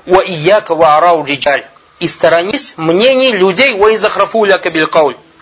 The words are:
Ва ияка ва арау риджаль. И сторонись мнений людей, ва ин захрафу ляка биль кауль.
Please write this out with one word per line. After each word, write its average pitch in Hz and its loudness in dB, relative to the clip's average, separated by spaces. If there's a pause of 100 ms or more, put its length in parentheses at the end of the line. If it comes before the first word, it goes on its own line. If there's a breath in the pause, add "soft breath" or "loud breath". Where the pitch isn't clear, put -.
Ва 185 2
ияка 180 -2
ва 156 4
арау 165 2
риджаль. 139 -2 (340)
И 170 -4
сторонись 170 0
мнений 240 0
людей, 196 0
ва 208 2
ин 214 -2
захрафу 208 -2
ляка 185 -2
биль 160 -2
кауль. 151 0 (260)